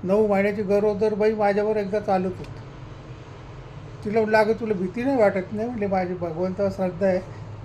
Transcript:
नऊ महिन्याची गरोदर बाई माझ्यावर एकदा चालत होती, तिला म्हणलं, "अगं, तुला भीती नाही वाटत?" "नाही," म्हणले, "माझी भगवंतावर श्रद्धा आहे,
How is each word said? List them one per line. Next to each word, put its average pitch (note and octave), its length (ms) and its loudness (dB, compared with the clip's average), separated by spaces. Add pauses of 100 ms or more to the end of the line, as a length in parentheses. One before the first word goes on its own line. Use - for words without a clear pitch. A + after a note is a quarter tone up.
नऊ G3+ 240 2
महिन्याची G3+ 360 2
गरोदर G#3 520 2
बाई G#3+ 200 2
माझ्यावर G#3 420 2
एकदा G3+ 240 -2
चालत F#3+ 380 0
होती, - 220 -12 (1400)
तिला G#3+ 160 2
म्हणलं, G#3+ 180 6
"अगं, A3 140 6
तुला A3 220 0
भीती F#3 300 -2
नाही C4+ 120 2
वाटत?" G3 360 4
"नाही," G#3+ 160 -2
म्हणले, A3 180 -4
"माझी F#3 280 0
भगवंतावर F3+ 560 -2
श्रद्धा F#3 360 -2
आहे, F#3 140 2 (440)